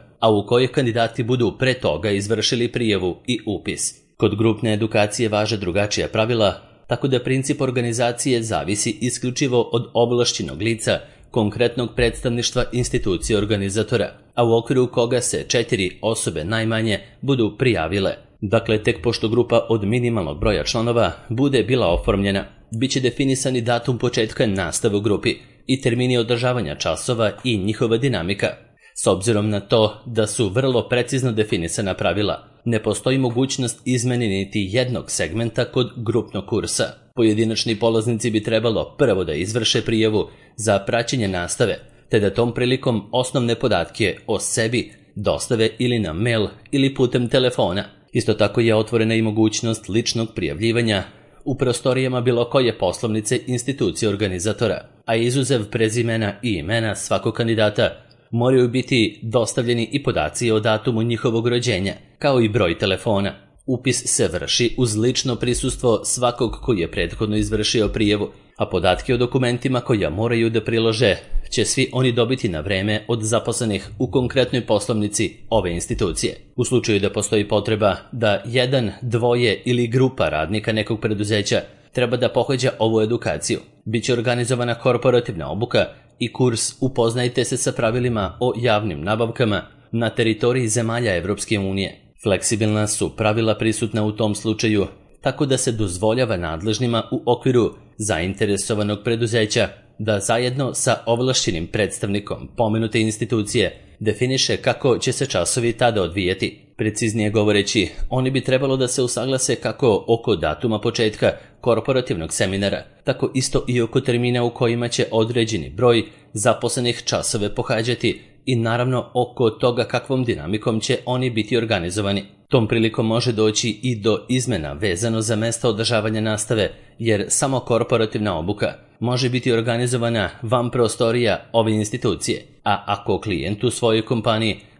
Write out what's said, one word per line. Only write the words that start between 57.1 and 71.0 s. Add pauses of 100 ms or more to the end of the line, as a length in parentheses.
kandidata, (400)
moraju
biti
dostavljeni
i
podaci
o
datumu
njihovog
rođenja, (240)
kao
i
broj
telefona. (320)
Upis
se
vrši
uz
lično
prisustvo
svakog
koji
je
prethodno
izvršio
prijavu, (280)
a
podatke
o
dokumentima
koja
moraju
da
prilože (340)